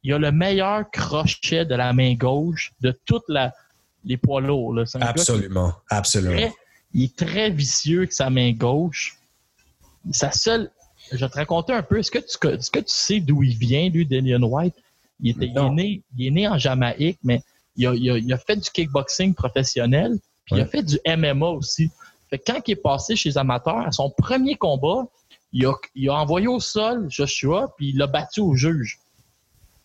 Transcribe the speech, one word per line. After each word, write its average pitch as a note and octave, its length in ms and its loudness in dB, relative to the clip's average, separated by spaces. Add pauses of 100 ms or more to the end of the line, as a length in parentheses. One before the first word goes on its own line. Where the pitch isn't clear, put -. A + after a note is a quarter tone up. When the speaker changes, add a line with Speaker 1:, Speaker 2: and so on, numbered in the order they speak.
Speaker 1:
Il C#3 100 -2
a D3 60 2
le D3+ 140 2
meilleur G3 580 0
crochet E3 720 -2
de C#3 100 -2
la B2 200 0
main B2+ 200 4
gauche C#3+ 680 -2
de B2+ 120 2 (120)
toute A#3 220 2
la, C3+ 260 -2 (500)
les B2+ 140 -4
poids C3+ 240 0
lourds, C3 320 -2
là. A#2 100 0
C'est B2 140 -8
un - 20 -4
gars A#2+ 140 0
qui E3 60 0
Speaker 2:
Absolument, F#2+ 520 0 (160)
absolument. F#2+ 480 0
Speaker 1:
très, A3 160 0 (400)
il B2+ 120 2
est B2+ 120 -6
très F3+ 340 -2
vicieux D3+ 480 0
avec F3+ 140 0
sa C3+ 160 0
main B2 240 2
gauche. C3 640 -2 (920)
Sa - 220 -2
seule, A3+ 380 0 (400)
je C3 60 -6
vais B2+ 140 -2
te - 60 -10
raconter E3 360 -2
un A3+ 100 0
peu. G3+ 180 0
Est-ce - 100 -4
que - 80 -2
tu - 200 -6
co-, - 120 2
est-ce - 200 -4
que - 100 0
tu - 140 -6
sais G#3 260 0
d'où C#3+ 220 2
il B2 140 4
vient, C3 320 2
lui, E3+ 160 2
Dillian C3 380 2
Whyte ? D3 320 0 (460)
Il A#2 100 2
était, B2+ 160 -2
il A#2+ 60 -6
est - 20 -10
Speaker 2:
Non. C3+ 180 2
Speaker 1:
né, F#3+ 300 -2 (160)
il B2+ 80 -2
est C3 40 0
né G3 180 2
en F3+ 100 2
Jamaïque, B2+ 640 0
mais B2 200 2 (340)
il B2 100 2
a, B2 80 2
il B2 160 0
a, A#2+ 80 2
il A#2+ 140 0
a B2+ 40 2
fait G#3 200 -2
du G3 120 -6
kickboxing D#3+ 640 0
professionnel, C3+ 840 0 (260)
puis G2 120 0
il G#2 40 4
a C3+ 40 2
Speaker 2:
Ouais. - 40 -4
Speaker 1:
fait C#4+ 140 -2
du D3+ 220 0
M E3 200 2
M C#3+ 180 2
A E3+ 80 2
aussi. D#3 380 -2 (400)
Fait C3+ 100 -4
que - 140 -2
quand C#4+ 140 -2
il A3 60 0
est - 40 0
passé C#3+ 400 -2
chez D#3 140 -2
les C#3 80 -2
amateurs, C3+ 480 0
à D#3+ 60 -2
son C#3 180 -2
premier C4 460 0
combat, E3+ 500 0 (460)
il B2+ 140 0
a, C3+ 60 2 (220)
il C3+ 160 -2
a C#3 60 2
envoyé E3 320 2
au B3 120 0
sol G#3+ 480 -2
Joshua, D3 680 0
puis C#3 140 -4
il C3 60 -2
l'a C#3+ 120 2
battu E3+ 320 -2
au F3 140 4
juge. C3+ 440 0 (880)